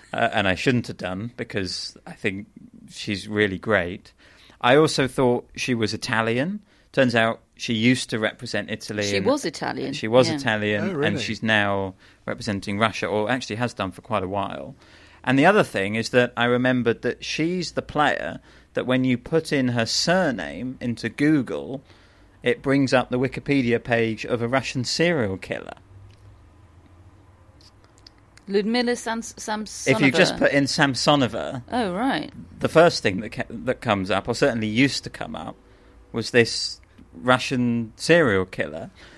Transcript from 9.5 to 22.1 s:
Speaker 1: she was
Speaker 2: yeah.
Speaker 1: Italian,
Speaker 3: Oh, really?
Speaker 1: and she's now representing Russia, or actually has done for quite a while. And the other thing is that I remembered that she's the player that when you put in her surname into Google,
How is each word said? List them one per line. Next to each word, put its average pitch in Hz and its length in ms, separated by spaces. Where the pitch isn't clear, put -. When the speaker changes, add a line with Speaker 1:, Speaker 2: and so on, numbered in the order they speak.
Speaker 1:
she 117 160
was 123 200
Speaker 2:
yeah. 156 80
Speaker 1:
Italian, 104 540
Speaker 3:
Oh, - 20
really? 139 160
Speaker 1:
and 104 120
she's 107 220
now 101 520
representing 101 520
Russia, 110 280
or 104 240
actually 120 260
has 120 160
done 95 200
for - 100
quite 104 220
a 90 40
while. 98 460
And 127 120
the 151 80
other 202 180
thing 101 300
is 113 160
that 123 260
I 117 80
remembered 123 580
that - 220
she's 170 480
the 160 100
player 131 580
that - 120
when 127 180
you 127 120
put 160 360
in 131 160
her 120 180
surname 127 960
into 117 280
Google, 123 720